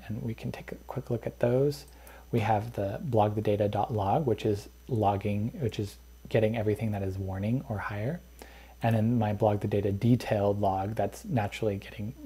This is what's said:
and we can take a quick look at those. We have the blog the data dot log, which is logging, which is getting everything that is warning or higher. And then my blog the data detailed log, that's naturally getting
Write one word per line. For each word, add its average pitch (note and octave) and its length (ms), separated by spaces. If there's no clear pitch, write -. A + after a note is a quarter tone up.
and A2 140
we A#2+ 120
can - 180
take - 200
a - 40
quick - 220
look A#2+ 160
at - 140
those. C3+ 460
We A#2 80
have A2 340
the G2+ 280
blog G#2+ 340
the A2 60
data G#2 260
dot G2+ 260
log, G#2+ 320
which A2 200
is G#2 240
logging, G#2 720
which A2+ 200
is G2+ 180
getting A2 280
everything G#2+ 340
that G2 120
is F#2+ 140
warning G2 520
or G#2+ 80
higher. G#2+ 420
And A#2 100
then A2+ 240
my G#2+ 140
blog G#2 300
the G#2+ 80
data G2+ 240
detailed G#2 680
log, G2 360
that's - 280
naturally G#2+ 540
getting G#2 360